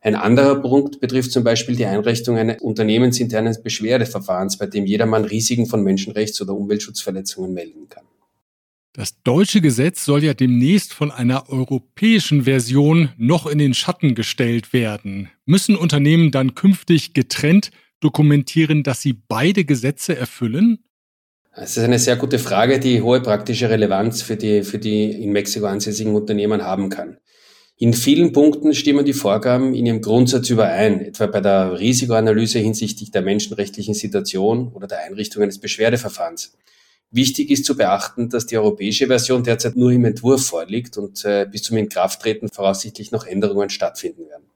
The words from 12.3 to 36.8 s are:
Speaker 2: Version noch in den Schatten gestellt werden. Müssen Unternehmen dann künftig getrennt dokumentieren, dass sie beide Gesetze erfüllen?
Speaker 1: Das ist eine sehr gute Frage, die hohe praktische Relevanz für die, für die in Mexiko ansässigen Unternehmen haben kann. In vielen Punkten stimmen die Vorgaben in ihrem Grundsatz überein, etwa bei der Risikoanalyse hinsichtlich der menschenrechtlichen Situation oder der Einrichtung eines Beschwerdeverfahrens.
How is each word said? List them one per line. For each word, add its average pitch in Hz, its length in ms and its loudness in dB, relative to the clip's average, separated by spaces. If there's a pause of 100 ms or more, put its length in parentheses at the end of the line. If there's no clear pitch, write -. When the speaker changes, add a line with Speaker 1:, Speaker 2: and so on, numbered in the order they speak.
Speaker 2:
Version 135 760 4
noch 139 280 2
in 151 120 -2
den 139 160 2
Schatten 147 400 0
gestellt 117 580 -2
werden. 104 560 -4 (160)
Müssen 190 320 4
Unternehmen 156 540 4
dann 131 240 0
künftig 180 580 2
getrennt 151 600 2 (280)
dokumentieren, 151 840 4
dass 127 180 -4
sie 139 100 0
beide 147 540 0
Gesetze 139 500 -2
erfüllen? 127 640 0 (760)
Speaker 1:
Das - 220 -10
ist 113 80 0
eine 120 140 4
sehr 123 180 2
gute 127 220 -2
Frage, 120 420 2
die 123 220 2
hohe 123 180 2
praktische 110 480 -2
Relevanz 107 540 0
für 110 140 -6
die, 104 260 0
für 101 160 -8
die 107 320 -2
in 104 200 -6
Mexiko 101 360 -2
ansässigen 104 480 -4
Unternehmen 104 480 0
haben 98 260 -4
kann. - 300 -10 (580)
In 120 160 2
vielen 156 400 4
Punkten 147 400 4
stimmen 143 320 2
die 143 80 0
Vorgaben 123 640 0
in 120 100 -2
ihrem 113 160 0
Grundsatz 120 480 2
überein, 104 540 2
etwa - 240 -4
bei 98 160 -2
der 95 360 2
Risikoanalyse 113 800 0
hinsichtlich 104 500 -4
der 101 100 -2
menschenrechtlichen 101 720 -4
Situation 104 800 -2
oder 98 140 -16
der 90 180 -10
Einrichtung 104 380 -6
eines 101 160 -4
Beschwerdeverfahrens. 107 960 -6 (560)